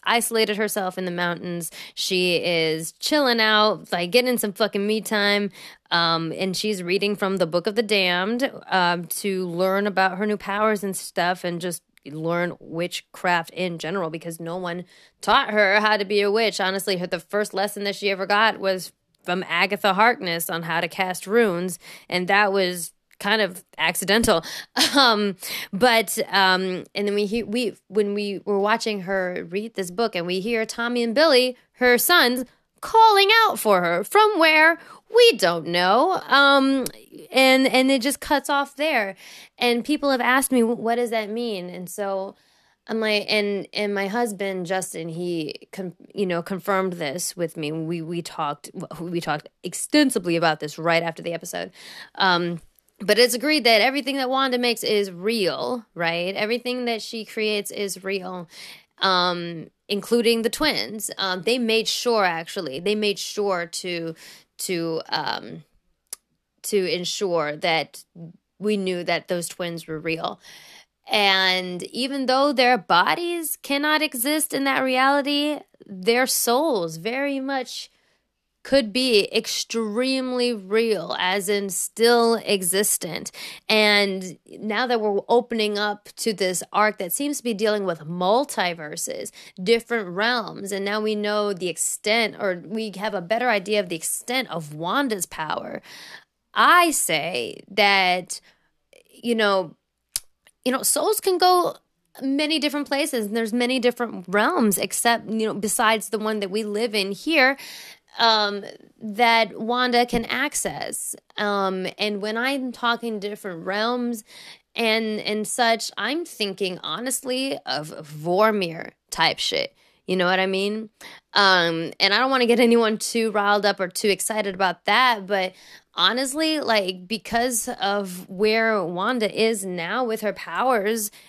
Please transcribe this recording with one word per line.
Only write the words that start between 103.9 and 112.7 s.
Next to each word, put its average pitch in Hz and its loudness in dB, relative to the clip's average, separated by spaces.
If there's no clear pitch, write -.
realms, 214 2
except, 220 0
you 220 -2
know, 196 -2
besides 214 0
the 220 -6
one 214 -2
that 190 -4
we 214 -4
live 208 -2
in 202 0
here, 269 2
um, 208 2
that 226 2
Wanda 240 2
can 233 -2
access. - -4
Um, 196 -2
and 208 -2
when 214 -4
I'm 254 -2